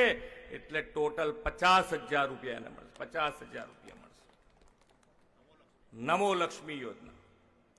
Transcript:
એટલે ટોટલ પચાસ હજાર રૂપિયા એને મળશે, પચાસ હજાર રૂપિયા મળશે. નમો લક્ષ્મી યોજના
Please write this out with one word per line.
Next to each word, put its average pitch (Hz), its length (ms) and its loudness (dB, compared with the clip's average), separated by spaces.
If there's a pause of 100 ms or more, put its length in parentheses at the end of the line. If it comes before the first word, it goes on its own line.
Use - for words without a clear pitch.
(520)
એટલે 151 300 -4
ટોટલ 151 500 0 (120)
પચાસ 180 460 6 (200)
હજાર 143 200 4
રૂપિયા 123 280 -8
એને 117 120 -12
મળશે, - 280 -18
પચાસ 147 440 -2
હજાર 120 260 -12
રૂપિયા - 340 -20
મળશે. - 220 -20 (1700)
નમો 165 420 2
લક્ષ્મી 156 460 -2
યોજના 101 360 -12 (600)